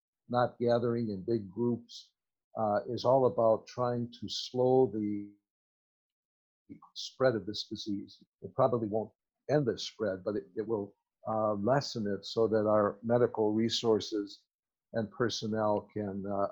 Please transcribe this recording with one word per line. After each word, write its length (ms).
not 300
gathering 520
in 120
big 280
groups, 580
uh, 300
is 160
all 220
about 400
trying 420
to 80
slow 640
the 340
spread 400
of 120
this 180
disease. 540
It 120
probably 340
won't 220
end 160
the 120
spread, 460
but 120
it, 100
it 100
will, 280
uh, 260
lessen 520
it 200
so 220
that 180
our 360
medical 500
resources 880
and 160
personnel 840
can, 380
uh, 220